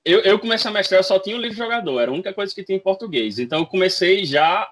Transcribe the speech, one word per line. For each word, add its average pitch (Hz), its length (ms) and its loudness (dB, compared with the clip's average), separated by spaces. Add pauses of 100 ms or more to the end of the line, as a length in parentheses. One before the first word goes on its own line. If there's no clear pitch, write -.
eu, 180 160 4
eu 202 180 4
comecei 226 320 -2
a 208 40 -8
mestrar, 190 240 2
eu 190 60 4
só 190 140 2
tinha 196 180 -4
o 240 40 -6
livro 226 160 -6
jogador, 226 440 -4
era 120 100 2
a 135 40 -4
única 190 180 -6
coisa 196 220 -6
que 196 100 -12
tinha 190 120 -2
em 190 40 -4
português. 165 580 -2
Então, 123 220 -2
eu 160 60 -2
comecei 185 580 2
já 160 480 2